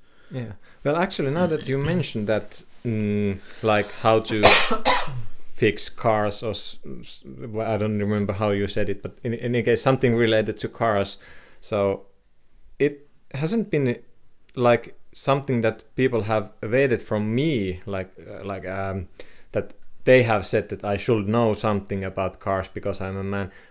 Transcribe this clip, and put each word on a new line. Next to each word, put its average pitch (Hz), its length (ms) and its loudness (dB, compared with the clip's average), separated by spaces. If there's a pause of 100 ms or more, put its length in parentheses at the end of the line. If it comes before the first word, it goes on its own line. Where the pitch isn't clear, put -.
(300)
Yeah. 120 220 -10 (320)
Well, 143 120 2
actually, 175 340 0
now 175 160 2
that 147 220 -2
you 131 100 0
mentioned 143 480 -2
that, - 380 -2 (200)
mm, 104 540 0 (240)
like, 107 280 4 (120)
how 113 180 6
to 107 220 -2 (520)
<coughs> - 600 -2
fix - 360 0
cars 107 520 0
or 117 80 -4
s-, - 280 -8 (220)
s-, - 240 -16
well, 110 460 -6
I 107 60 2
don't 107 220 0
remember 104 340 0
how 104 180 0
you 101 160 2
said 101 220 2
it, 98 140 -4
but - 200 -10
in, 117 120 -4
in 117 60 -6
any 123 220 0
case, 117 200 4
something 127 340 4
related 110 420 4
to 110 100 -4
cars. 104 500 0 (420)
So 101 460 0 (720)
it 147 300 0 (260)
hasn't 165 360 -2
been, 135 280 2 (560)
like, 120 400 4 (180)
something 135 500 0
that 110 220 0 (100)
people 123 280 2
have 107 280 0 (120)
evaded 120 400 2
from 107 320 -2
me, 113 520 0
like, 95 320 -6
uh, - 260 -14
like, 95 220 -8
um, 95 420 -6 (440)
that - 220 -4 (300)
they 131 180 8
have 110 240 2
said - 220 -2
that - 160 -8
I 101 120 0
should 104 320 0
know 113 260 4
something 101 500 -2
about 95 360 -4
cars 95 280 -2
because - 320 -6
I'm 95 160 -6
a 98 80 -6
man. 98 260 -4 (200)